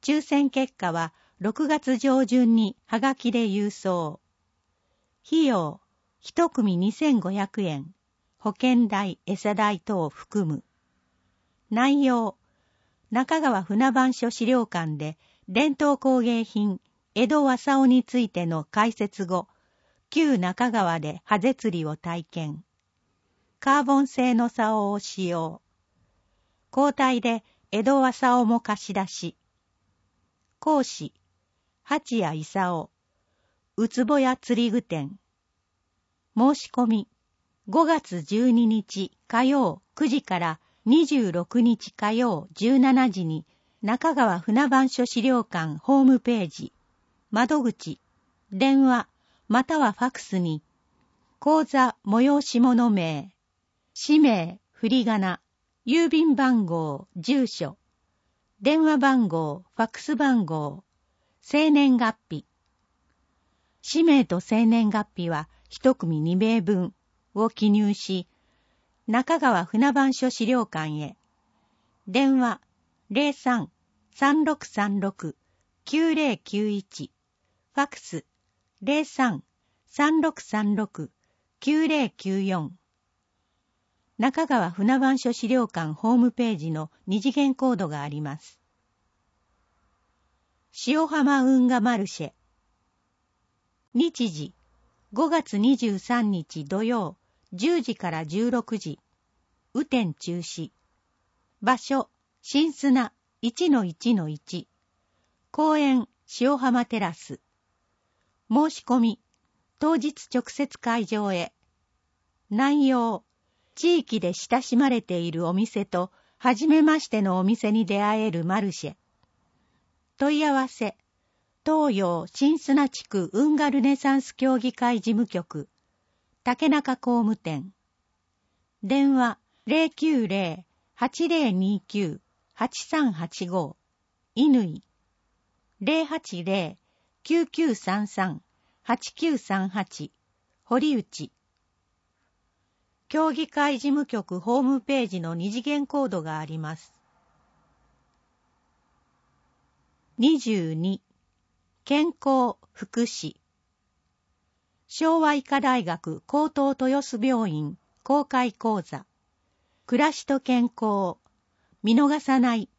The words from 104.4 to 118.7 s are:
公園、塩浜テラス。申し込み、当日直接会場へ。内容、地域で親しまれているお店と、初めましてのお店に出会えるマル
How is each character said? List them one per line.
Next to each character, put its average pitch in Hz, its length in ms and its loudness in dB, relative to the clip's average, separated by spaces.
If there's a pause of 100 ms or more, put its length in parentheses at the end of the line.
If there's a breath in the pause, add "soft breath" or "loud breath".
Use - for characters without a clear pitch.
公 311 260 2
園、 269 300 2 (320)
塩 269 180 2
浜 247 280 0
テ 226 140 -6
ラ 175 140 -4
ス。 - 260 -16 (1120)
申 294 200 2
し - 160 -14
込 254 140 2
み、 226 200 0 (600)
当 311 160 2
日 294 380 -4
直 247 160 0
接 - 280 -6
会 233 280 -4
場 208 260 -4
へ。 175 220 -4 (960)
内 269 380 2
容、 233 360 0 (520)
地 339 240 2
域 220 200 -4
で 175 140 -2
親 - 280 -2
し - 140 -2
ま 269 140 4
れ 233 120 0
て 180 180 -4
い 170 120 -4
る 165 160 -4
お 175 60 -2
店 202 320 -2
と、 180 260 -4 (260)
初 254 300 0
め 311 140 6
ま 311 180 4
し - 80 -12
て 214 140 -2
の 190 160 0
お 185 60 0
店 208 280 0
に 220 140 2
出 202 180 -2
会 214 180 0
え 214 100 -2
る 170 120 -4
マ 185 160 -2
ル 202 140 -4